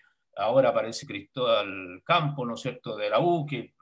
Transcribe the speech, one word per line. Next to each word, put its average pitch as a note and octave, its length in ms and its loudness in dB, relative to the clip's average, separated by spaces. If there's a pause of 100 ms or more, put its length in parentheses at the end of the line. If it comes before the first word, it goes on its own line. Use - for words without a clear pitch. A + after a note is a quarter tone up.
(380)
ahora A#2+ 320 4
aparece A2+ 360 -2
Cristóbal G2+ 1000 -2
Campo, D3 400 0
¿no A#2 80 -4
es A2+ 80 -12
cierto?, A#2+ 340 -8
de G#2 140 -2
la G#2+ 100 4
U, E3 260 2
que B2+ 360 -8